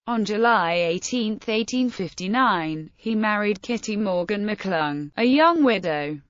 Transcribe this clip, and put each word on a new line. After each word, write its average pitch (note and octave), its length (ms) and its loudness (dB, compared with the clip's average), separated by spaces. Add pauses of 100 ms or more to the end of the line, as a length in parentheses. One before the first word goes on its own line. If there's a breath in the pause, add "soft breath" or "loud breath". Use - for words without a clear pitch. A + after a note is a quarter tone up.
On A3+ 200 0
July G#3 480 2
eighteenth, F#3+ 760 -2
eighteen A#3 420 0
fifty-nine, F3+ 1080 -2
he A3 180 -4
married G#3 460 0
Kitty A3 340 -6
Morgan G3+ 500 -2
McClung, D#3 680 -4
a A3+ 80 0
young D4+ 400 6
widow, D#3 560 0 (100)